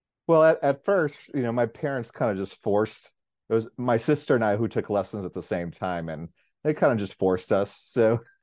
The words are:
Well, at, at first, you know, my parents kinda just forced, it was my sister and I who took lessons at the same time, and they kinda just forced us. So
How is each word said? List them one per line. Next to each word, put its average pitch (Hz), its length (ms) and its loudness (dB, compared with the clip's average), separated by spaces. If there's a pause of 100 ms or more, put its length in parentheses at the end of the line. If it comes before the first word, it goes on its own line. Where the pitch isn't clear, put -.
(300)
Well, 160 140 6
at, 160 200 4
at 139 220 0
first, 175 480 -2
you 139 80 -2
know, 117 100 0
my 120 140 2
parents 135 460 -6
kinda - 240 -2
just 95 260 -8
forced, 107 520 -2 (360)
it 113 60 0
was 113 120 0 (100)
my 123 200 0
sister 143 380 0
and 113 100 2
I 104 120 2
who 113 100 0
took 110 240 -4
lessons 98 340 -2
at 85 80 -10
the 90 80 -8
same 87 300 -6
time, 85 360 -6
and 80 220 -10 (340)
they 151 120 0
kinda 135 220 2
just 101 200 -6
forced 92 340 0
us. 101 360 -2
So 117 320 2 (240)